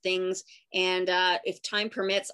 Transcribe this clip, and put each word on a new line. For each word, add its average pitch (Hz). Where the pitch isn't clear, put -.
things. 185
And, 185
uh, 180
if -
time 208
permits, 196